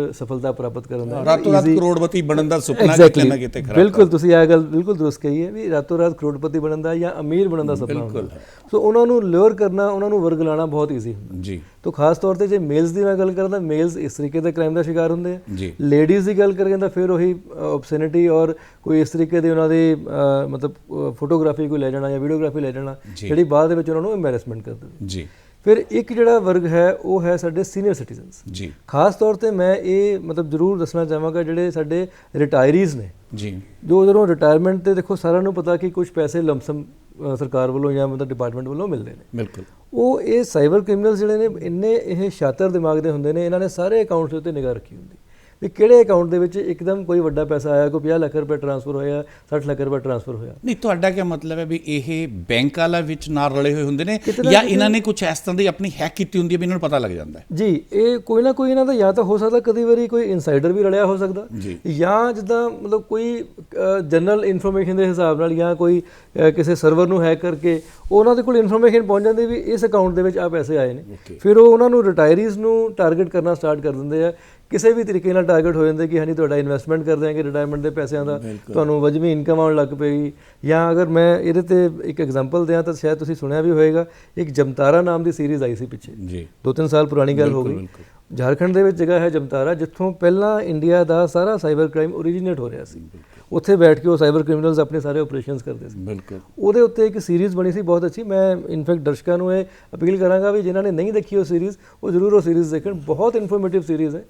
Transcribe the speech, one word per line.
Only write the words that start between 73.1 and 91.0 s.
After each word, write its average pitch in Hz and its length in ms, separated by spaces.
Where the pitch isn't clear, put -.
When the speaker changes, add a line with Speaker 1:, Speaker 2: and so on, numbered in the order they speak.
Speaker 1:
ਕਰਨਾ 175 260
ਸਟਾਰਟ 151 260
ਕਰ 147 100
ਦਿੰਦੇ 147 340
ਆ, 170 80
ਕਿਸੇ 220 240
ਵੀ 233 100
ਤਰੀਕੇ 185 300
ਨਾਲ 185 100
ਟਾਰਗੇਟ 165 320
ਹੋ 156 100
ਜਾਂਦੇ 160 220
ਕਿ 160 120
ਹਾਂਜੀ 156 140
ਤੁਹਾਡਾ 151 240
ਇਨਵੈਸਟਮੈਂਟ 143 460
ਕਰ 156 120
ਦਿਆਂਗੇ 156 280
ਰਿਟਾਇਰਮੈਂਟ 147 400
ਦੇ 156 60
ਪੈਸਿਆਂ 147 360
ਦਾ, 143 120
Speaker 2:
ਬਿਲਕੁਲ। 110 360
Speaker 1:
ਤੁਹਾਨੂੰ 151 280
ਵੱਜਵੀਂ 156 300
ਇਨਕਮ 156 280
ਆਉਣ 156 160
ਲੱਗ 143 120
ਪਏਗੀ। 147 340
ਜਾਂ 165 260
ਅਗਰ 175 140
ਮੈਂ 170 340
ਇਹਦੇ 170 220
ਤੇ 180 280
ਇੱਕ 156 180
ਐਗਜ਼ਾਮਪਲ 135 440
ਦਿਆਂ 165 180
ਤਾਂ 165 100
ਸ਼ਾਇਦ 156 240
ਤੁਸੀਂ 156 180
ਸੁਣਿਆ 147 260
ਵੀ 170 100
ਹੋਏਗਾ, 156 340
ਇੱਕ 170 120
ਜਮਤਾਰਾ 139 520
ਨਾਮ 170 220
ਦੀ 170 80
ਸੀਰੀਜ਼ 147 320
ਆਈ 120 120
ਸੀ 117 100
ਪਿੱਛੇ, 117 260
Speaker 2:
ਜੀ। 87 220
Speaker 1:
ਦੋ 131 100
ਤਿੰਨ 160 140
ਸਾਲ 151 200
ਪੁਰਾਣੀ 143 260
ਗੱਲ 143 180
ਹੋ 135 120
Speaker 2:
ਬਿਲਕੁਲ, 110 80
Speaker 1:
ਗਈ। 98 60
Speaker 2:
ਬਿਲਕੁਲ। - 600
Speaker 1:
ਝਾਰਖੰਡ 143 360
ਦੇ 190 100
ਵਿੱਚ 190 140
ਜਗ੍ਹਾ 170 220
ਹੈ 170 100
ਜਮਤਾਰਾ, 143 440
ਜਿੱਥੋਂ 170 400
ਪਹਿਲਾਂ 196 480
ਇੰਡੀਆ 170 420